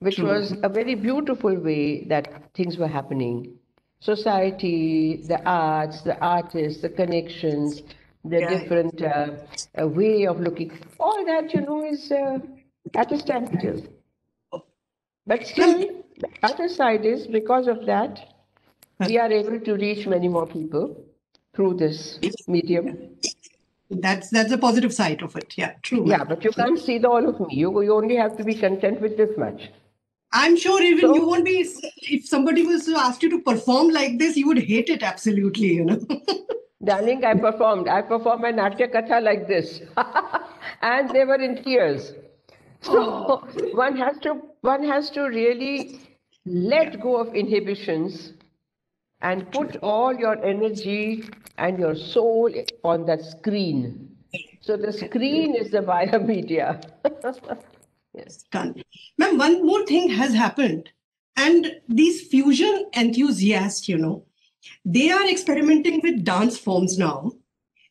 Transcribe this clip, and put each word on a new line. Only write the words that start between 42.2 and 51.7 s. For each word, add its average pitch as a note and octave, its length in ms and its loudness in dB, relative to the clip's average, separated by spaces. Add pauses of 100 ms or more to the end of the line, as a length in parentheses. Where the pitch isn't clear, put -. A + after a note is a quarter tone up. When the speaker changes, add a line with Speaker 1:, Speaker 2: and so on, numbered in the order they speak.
Speaker 1:
So F#4+ 160 4
Speaker 2:
Oh. - 720 -2 (140)
Speaker 1:
one C#4 120 0
has C4+ 300 -2
to, D4+ 80 0 (260)
one C4+ 240 0
has D4 260 -2
to C#4+ 120 -4
really B3 800 -2 (440)
let G3+ 560 0
go A#3+ 160 0
of A#3 180 -4
inhibitions G3 1000 -2 (880)
and F#3 300 -4
put - 320 -6
all A3+ 320 0
your A3+ 200 0 (100)
energy G#3 800 -4 (340)
and F3+ 180 -2